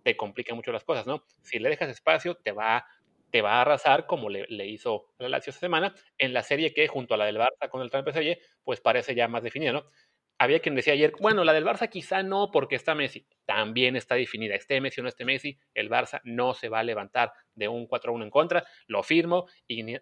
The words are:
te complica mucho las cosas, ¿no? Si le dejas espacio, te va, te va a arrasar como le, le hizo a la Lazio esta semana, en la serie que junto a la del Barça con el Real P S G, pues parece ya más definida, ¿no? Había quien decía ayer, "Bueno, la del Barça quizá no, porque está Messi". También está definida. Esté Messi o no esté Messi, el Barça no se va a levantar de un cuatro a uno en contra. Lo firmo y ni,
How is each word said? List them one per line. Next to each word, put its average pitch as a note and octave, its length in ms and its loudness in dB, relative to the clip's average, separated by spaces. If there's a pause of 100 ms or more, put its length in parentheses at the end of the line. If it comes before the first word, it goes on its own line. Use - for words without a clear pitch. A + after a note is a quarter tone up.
te A#2 120 4
complica A2+ 380 -8
mucho A#2 180 -8
las A2 120 -6
cosas, A#2+ 240 -2
¿no? C#3+ 160 -4 (180)
Si - 160 -8
le A2+ 120 0
dejas D3+ 200 -2
espacio, D#3+ 460 0
te - 160 -6
va, A2 340 0 (460)
te A#2 100 4
va G#2 120 2
a B2 80 6
arrasar C#3+ 440 4
como B2+ 240 -4
le, G2 200 -6
le G2+ 180 -8
hizo G#2+ 400 -6 (100)
a B2+ 60 -14
la B2+ 60 -6
Lazio C3+ 200 -4
esta - 120 -14
semana, F3+ 340 0 (240)
en C3 120 0
la B2 120 0
serie D3 320 0
que D3+ 120 4
junto A#2+ 280 -2
a - 20 2
la G#2 80 2
del G#2 140 0
Barça B2+ 320 0
con C3 100 -6
el B2 80 -8
Real C3+ 140 -4
P D3 80 -4
S D#3+ 100 -2
G, D#3 160 -2 (260)
pues B2+ 180 -4
parece A#2+ 340 2
ya A#2 120 2
más A2+ 140 -4
definida, C3 300 -4
¿no? C#3 140 -2 (520)
Había C3+ 220 4
quien D#3 160 -2
decía C3 160 2
ayer, D3+ 300 4
"Bueno, G3+ 240 4
la D#3 80 8
del D#3 100 2
Barça G#3 240 0
quizá F#3+ 340 -4
no, G3 300 0
porque C#3 240 0
está D#3 180 0
Messi". C#3 320 -4 (200)
También A2+ 500 2
está B2 200 -2
definida. A2+ 380 -2
Esté C3 280 -2
Messi C3+ 180 -6
o A#2+ 40 -6
no B2+ 40 -4
esté B2 160 -10
Messi, C3+ 340 -4 (160)
el G#2+ 160 -4
Barça B2+ 360 0
no B2 280 -2
se B2 140 -10
va A2 120 -2
a A2+ 40 0
levantar A2+ 480 -2 (220)
de G#2 160 -4
un A#2+ 180 -8
cuatro A#2+ 240 -4
a A#2 40 -2
uno A2+ 100 -8
en G#2+ 60 -14
contra. E3+ 340 2 (220)
Lo G#2 140 -2
firmo E3+ 460 2 (180)
y A2+ 180 -8
ni, A#2 180 -8